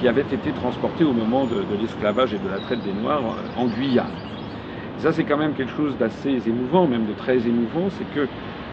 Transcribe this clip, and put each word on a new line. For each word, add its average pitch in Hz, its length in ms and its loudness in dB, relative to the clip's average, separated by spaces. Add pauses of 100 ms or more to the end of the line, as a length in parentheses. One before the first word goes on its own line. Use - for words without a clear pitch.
qui 127 80 4
avaient 120 140 4
été - 300 -2
transportés 120 520 0
au 143 80 4
moment 117 320 2
de, 113 120 0
de 101 240 -2
l'esclavage 110 520 0
et 101 60 -2
de 95 100 -4
la 95 100 -4
traite 117 240 -4
des 98 100 -4 (100)
Noirs, 143 180 0
euh, 101 400 -4
en 127 60 2
Guyane. 117 400 2 (920)
Ça, 156 140 2
c'est 160 120 0
quand 147 120 2
même 151 160 2
quelque 120 240 -4
chose 139 220 0
d'assez 113 500 0
émouvant, 127 380 4
même 117 180 2
de 104 80 -2
très 123 340 2
émouvant, 120 440 2
c'est - 240 -8
que, 143 120 0 (460)